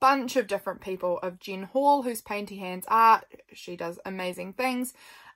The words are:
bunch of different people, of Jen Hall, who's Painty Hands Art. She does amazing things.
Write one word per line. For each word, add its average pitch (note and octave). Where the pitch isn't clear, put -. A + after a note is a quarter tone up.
bunch C4
of A3+
different G3
people, F3+
of F#3
Jen F#3+
Hall, C#4+
who's A#3+
Painty G#3
Hands F#3
Art. A3+
She F3+
does E3+
amazing F#3
things. B3+